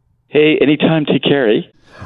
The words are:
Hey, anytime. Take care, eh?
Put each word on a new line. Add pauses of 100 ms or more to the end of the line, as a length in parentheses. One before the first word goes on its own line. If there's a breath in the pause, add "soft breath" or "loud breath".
(280)
Hey,
anytime.
Take
care,
eh? (440 loud breath)